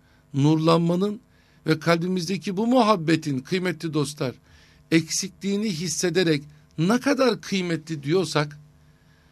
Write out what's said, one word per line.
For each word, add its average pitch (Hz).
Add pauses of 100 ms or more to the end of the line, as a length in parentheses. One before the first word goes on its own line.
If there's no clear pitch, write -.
(340)
nurlanmanın 165 (460)
ve 156
kalbimizdeki 175
bu 220
muhabbetin, 170
kıymetli 175
dostlar, 147 (560)
eksikliğini 196
hissederek 170 (360)
ne 202
kadar 262
kıymetli 165
diyorsak, 151 (720)